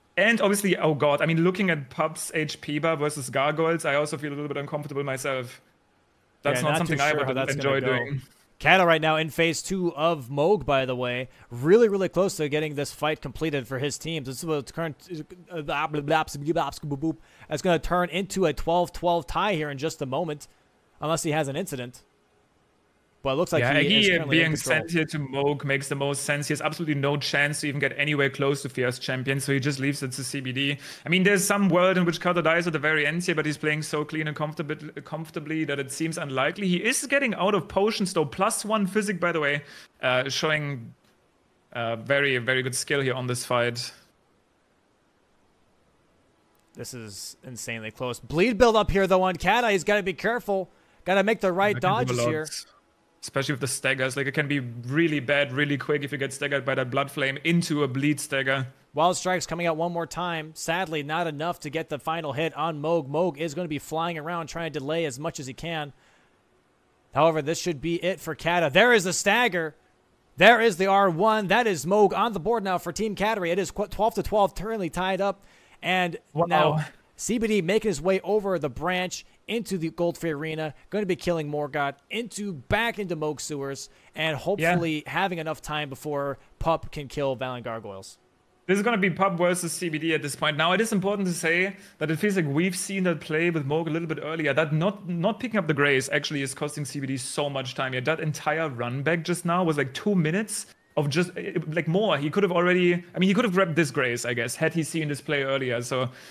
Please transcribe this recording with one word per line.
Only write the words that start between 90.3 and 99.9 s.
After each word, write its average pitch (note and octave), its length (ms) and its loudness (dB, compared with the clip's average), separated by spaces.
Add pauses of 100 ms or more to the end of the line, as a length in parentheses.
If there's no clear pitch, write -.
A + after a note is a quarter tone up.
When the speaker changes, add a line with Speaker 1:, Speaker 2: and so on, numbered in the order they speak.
Speaker 1:
point. D3+ 220 -2
Now, E3 160 2
it G3 80 4
is A3+ 120 0
important G3+ 360 0
to F3 60 -2
say F3+ 420 0 (220)
that D#3 120 -2
it D#3+ 60 0
feels G3+ 200 2
like E3 100 2
we've E3+ 280 0
seen F#3+ 300 -2
that E3 160 0
play E3 300 0
with D3+ 180 -2
Moog D#3+ 180 0
a D#3 40 -4
little E3 180 -2
bit D#3 140 -4
earlier. D3+ 320 -2
That D3+ 180 2
not, F3 340 0
not F3 320 0
picking A3 200 -2
up D#3+ 100 0
the D#3 60 2
Grace C#3 360 2
actually C#3+ 300 -2
is C3 140 -4
costing D3 320 -6
C - 120 -8
B C3+ 80 -6
D C3+ 120 -4
so C#3+ 320 -4
much C3 240 -6
time C3 180 -4
here. B2+ 80 -2
That D3+ 200 0
entire D#3 500 -2
run A#2+ 320 -4
back E3 220 0
just F3 200 -2
now F3 180 2
was, D#3 140 2
like, C3 160 0